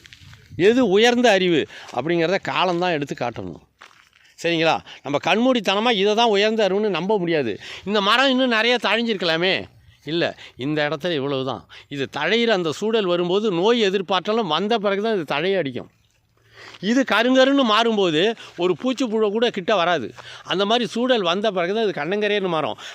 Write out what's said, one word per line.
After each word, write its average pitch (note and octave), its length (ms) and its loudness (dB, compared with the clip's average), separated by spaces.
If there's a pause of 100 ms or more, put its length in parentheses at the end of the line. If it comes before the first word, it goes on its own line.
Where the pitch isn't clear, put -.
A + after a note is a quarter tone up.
(560)
எது A3+ 240 6 (160)
உயர்ந்த A#3+ 400 4
அறிவு F3 240 4 (340)
அப்படிங்கிறத E3+ 460 0 (100)
காலம்தான் F3 460 0
எடுத்து C#3+ 220 -6
காட்டணும். A2 440 -8 (800)
சரிங்களா? D#3+ 340 2 (260)
நம்ம C#3+ 140 -4 (120)
கண்மூடித்தனமா A3 640 2 (100)
இதை G#3 120 2
தான் A3+ 220 2
உயர்ந்த A3 320 0
அறிவுன்னு G3 300 0
நம்ப G3+ 200 0
முடியாது. D#3 360 -2 (300)
இந்த G3+ 160 0
மரம் B3 340 2
இன்னும் B3 240 2
நிறைய A#3+ 240 2
தழைஞ்சிருக்கலாமே, F#3+ 760 0 (480)
இல்ல, D#3 200 -2 (320)
இந்த D3+ 220 -4 (100)
இடத்துல D#3 320 -4
இவ்வளவு C3+ 240 -4
தான். B2 180 -6 (260)
இது C#3 160 -6 (120)
தழையிற A3 420 0
அந்த E3 140 -2
சூழல் G#3+ 400 -2
வரும்போது F3+ 340 0 (140)
நோய் A3 280 2
எதிர்பார்த்தாலும் F#3+ 680 -2
வந்த G#3 220 0
பிறகு G3 240 -2
தான் A3 160 -2
இது D3+ 180 -4
தழையை F#3 260 0
அடிக்கும். B2 280 -8 (880)
இது A#3+ 200 2 (100)
கருங்கருன்னு C4 600 4
மாறும்போது G3+ 500 2 (420)
ஒரு F3+ 180 2
பூச்சி B3+ 320 -2
புழு A3 180 0
கூட A#3 200 0
கிட்ட F#3 260 -4
வராது. E3 320 0 (420)
அந்த F#3 180 0
மாதிரி A#3+ 240 2
சூழல் A#3+ 380 0
வந்த G3+ 200 0
பிறகு F3+ 240 -2
தான் A3+ 120 0
இது F3+ 140 -2
கண்ணங்கரேன்னு G3+ 540 -2
மாறும். C3+ 220 -2 (180)